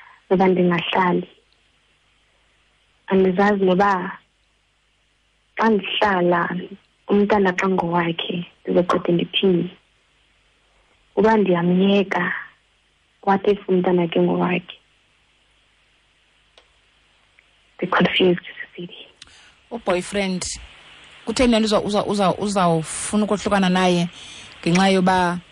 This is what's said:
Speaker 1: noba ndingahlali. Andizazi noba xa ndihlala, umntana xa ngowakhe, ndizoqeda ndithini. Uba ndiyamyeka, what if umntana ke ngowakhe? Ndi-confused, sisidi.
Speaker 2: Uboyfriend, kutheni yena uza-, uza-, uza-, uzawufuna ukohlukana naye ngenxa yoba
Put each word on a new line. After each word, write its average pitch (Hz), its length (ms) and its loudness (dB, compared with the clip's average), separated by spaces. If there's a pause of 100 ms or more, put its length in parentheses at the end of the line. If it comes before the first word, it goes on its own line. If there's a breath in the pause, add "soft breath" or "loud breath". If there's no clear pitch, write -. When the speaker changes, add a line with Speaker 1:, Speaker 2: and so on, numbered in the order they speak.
(300 loud breath)
Speaker 1:
noba 190 180 4
ndingahlali. 180 800 0 (1800)
Andizazi 196 580 2
noba 185 520 0 (1400)
xa 220 140 0
ndihlala, 180 800 0 (580)
umntana 202 460 2
xa 190 160 -2
ngowakhe, 175 760 -2 (200)
ndizoqeda 180 480 0
ndithini. 175 640 0 (1400)
Uba 220 220 4
ndiyamyeka, 185 960 2 (920)
what 196 240 0
if 202 220 -2
umntana 180 380 2
ke 175 120 -2
ngowakhe? 180 580 -2 (3000)
Ndi-confused, - 680 0 (300)
sisidi. 175 220 -14 (720 soft breath)
Speaker 2:
Uboyfriend, 190 760 -4 (800)
kutheni 240 280 2
yena 220 120 2
uza-, 208 160 2
uza-, 202 240 -2
uza-, 202 320 0
uzawufuna 185 840 -2
ukohlukana 196 460 0
naye 180 400 2 (520 loud breath)
ngenxa 185 280 2
yoba 185 500 2 (120)